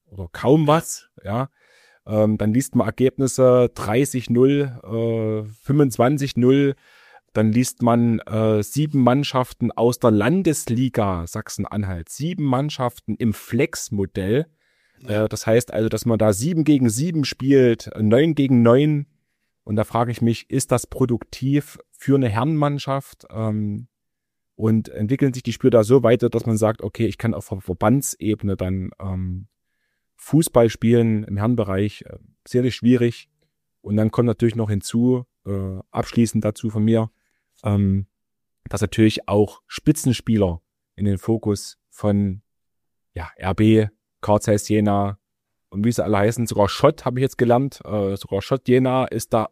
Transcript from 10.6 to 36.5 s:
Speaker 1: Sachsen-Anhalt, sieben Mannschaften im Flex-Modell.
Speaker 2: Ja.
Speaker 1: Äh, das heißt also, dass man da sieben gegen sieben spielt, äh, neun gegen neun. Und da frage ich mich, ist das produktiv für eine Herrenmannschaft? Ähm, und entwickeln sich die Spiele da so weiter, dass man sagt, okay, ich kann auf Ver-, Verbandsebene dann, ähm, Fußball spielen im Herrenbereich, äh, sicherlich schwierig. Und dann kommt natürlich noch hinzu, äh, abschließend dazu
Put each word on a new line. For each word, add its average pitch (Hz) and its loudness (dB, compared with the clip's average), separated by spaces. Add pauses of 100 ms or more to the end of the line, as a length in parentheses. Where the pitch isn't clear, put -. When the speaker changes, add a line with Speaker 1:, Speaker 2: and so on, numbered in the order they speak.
Speaker 1:
Sachsen-Anhalt, 95 -8
sieben 175 -8
Mannschaften 131 -4
im 113 -2
Flex-Modell. 107 -4 (540)
Speaker 2:
Ja. 110 -4
Speaker 1:
Äh, 107 -4
das - -10
heißt 113 0
also, 110 -2
dass 110 -6
man 117 0
da 110 2
sieben 156 -2
gegen 139 4
sieben 151 -2
spielt, 131 2
äh, - -10
neun 135 4
gegen 131 4
neun. 143 4 (580)
Und 110 -6
da 107 0
frage 117 -2
ich - -10
mich, 117 -2
ist 131 -4
das 123 0
produktiv 131 -4 (140)
für - 0
eine 135 2
Herrenmannschaft? 143 -2
Ähm, 107 -4 (640)
und 110 0
entwickeln 120 -2
sich 127 -10
die 117 -4
Spiele 123 2
da 113 8
so 120 4
weiter, 117 4
dass 117 -4
man 113 0
sagt, 107 0
okay, 113 -4
ich 101 -4
kann 113 -2
auf 80 -10
Ver-, 98 -10
Verbandsebene 104 -2
dann, 92 -4
ähm, 92 -8 (640)
Fußball 127 2
spielen 113 2
im 101 -8
Herrenbereich, 104 -2
äh, - -18 (300)
sicherlich 123 0
schwierig. 120 0 (520)
Und 104 -4
dann 110 2
kommt 120 0
natürlich 113 0
noch 110 -2
hinzu, 120 -2 (200)
äh, 98 -8 (120)
abschließend 113 -2
dazu 107 -4